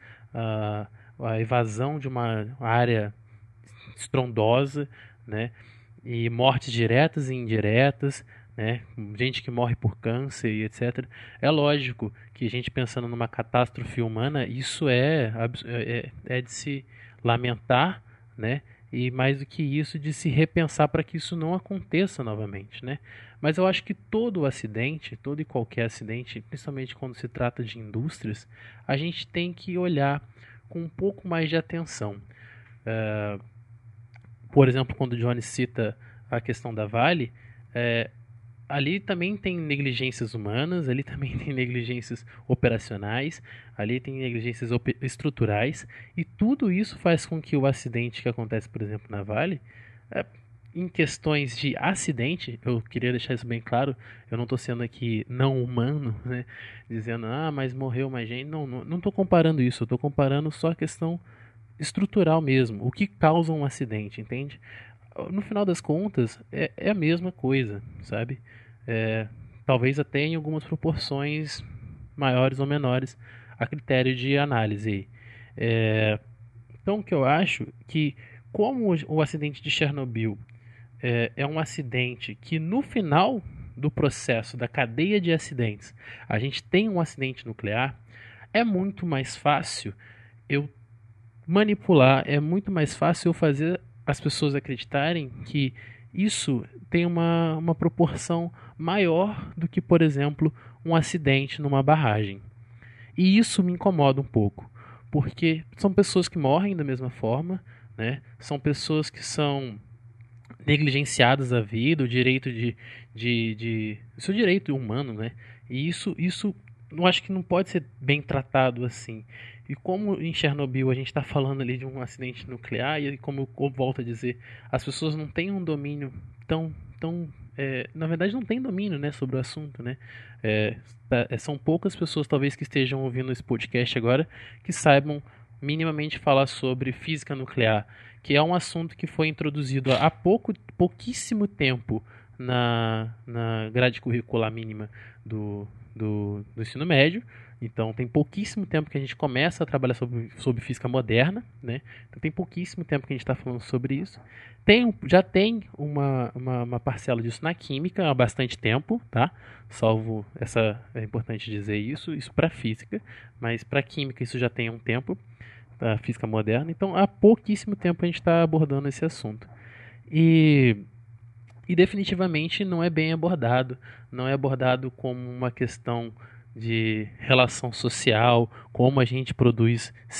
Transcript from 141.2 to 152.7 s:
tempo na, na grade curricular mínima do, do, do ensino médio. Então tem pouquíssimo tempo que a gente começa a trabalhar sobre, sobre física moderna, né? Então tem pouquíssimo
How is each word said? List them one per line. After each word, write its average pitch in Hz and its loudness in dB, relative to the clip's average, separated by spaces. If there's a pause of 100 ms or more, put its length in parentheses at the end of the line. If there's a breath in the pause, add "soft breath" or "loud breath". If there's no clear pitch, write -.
tempo 127 0 (340 soft breath)
na, 117 2 (100)
na 113 -4
grade 123 2
curricular 117 0
mínima 110 -10 (360 loud breath)
do, 104 -8 (300)
do, 104 -4
do 113 -8
ensino 123 -6
médio. 170 6 (420 loud breath)
Então 110 -2
tem 123 -4
pouquíssimo 170 -2
tempo 151 -2
que - -6
a 139 -4
gente 135 -8
começa 139 0
a - -6
trabalhar 131 0
sobre, 120 -6
sobre 120 -2
física 123 -6
moderna, 127 2 (200)
né? 123 -6 (280 loud breath)
Então - -20
tem 156 -2
pouquíssimo 175 -8